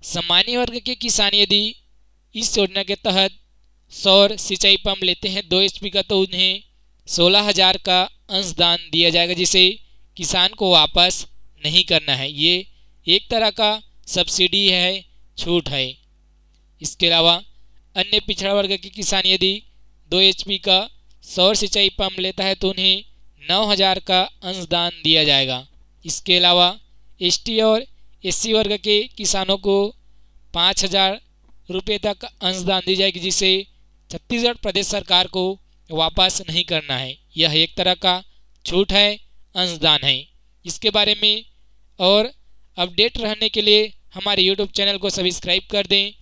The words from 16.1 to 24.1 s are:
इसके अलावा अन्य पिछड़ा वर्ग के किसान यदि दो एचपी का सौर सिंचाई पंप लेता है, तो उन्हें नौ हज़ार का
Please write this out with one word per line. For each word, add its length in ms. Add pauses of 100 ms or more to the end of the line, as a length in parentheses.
इसके 260
अलावा 360 (540)
अन्य 240
पिछड़ा 340
वर्ग 220
के 120
किसान 380
यदि 360 (480)
दो 100
एचपी 380
का 220 (440)
सौर 300
सिंचाई 340
पंप 300
लेता 260
है, 100
तो 160
उन्हें 340 (460)
नौ 160
हज़ार 320
का 240